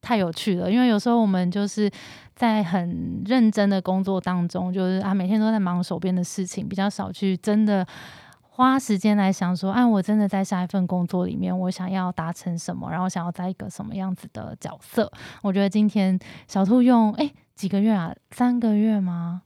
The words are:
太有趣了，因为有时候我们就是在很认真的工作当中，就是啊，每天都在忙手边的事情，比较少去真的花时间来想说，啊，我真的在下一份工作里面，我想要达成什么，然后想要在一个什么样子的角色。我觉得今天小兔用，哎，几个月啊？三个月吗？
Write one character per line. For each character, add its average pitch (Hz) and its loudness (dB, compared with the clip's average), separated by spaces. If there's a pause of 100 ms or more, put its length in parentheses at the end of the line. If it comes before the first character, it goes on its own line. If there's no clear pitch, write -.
太 233 -2
有 180 0
趣 180 -2
了， 180 -2
因 240 4
为 254 4
有 220 4
时 208 -2
候 233 4
我 214 4
们 185 2
就 202 -2
是 208 0 (460)
在 220 2
很 175 -4
认 226 4
真 202 2
的 196 2
工 185 0
作 190 0
当 175 0
中， 180 -4
就 190 0
是 185 0
啊， 196 -2
每 185 0
天 214 2
都 220 2
在 220 2
忙 180 0
手 175 -4
边 185 0
的 180 0
事 185 -6
情， - -8
比 196 -8
较 196 0
少 190 -6
去 190 -2
真 214 2
的 196 2 (720)
花 262 4
时 214 0
间 208 2
来 196 4
想 180 -2
说， 190 -2
啊， 247 4
我 214 4
真 208 0
的 208 2
在 196 0
下 185 -2
一 180 -2
份 185 0
工 175 0
作 180 -2
里 180 -4
面， 185 -2
我 185 -2
想 185 -8
要 185 -2
达 165 -6
成 175 -6
什 - -8
么， - -8
然 160 -4
后 185 -2
想 175 -4
要 175 -4
在 180 -6
一 190 -6
个 - -10
什 185 -12
么 - -10
样 190 -4
子 - -12
的 - -12
角 - -12
色。 - -4 (300)
我 202 0
觉 190 0
得 196 4
今 214 2
天 190 2 (280)
小 196 0
兔 240 4
用， 233 6
哎， 294 0 (240)
几 196 -6
个 196 0
月 214 4
啊？ 175 -2 (160)
三 247 2
个 220 2
月 214 2
吗？ 175 -4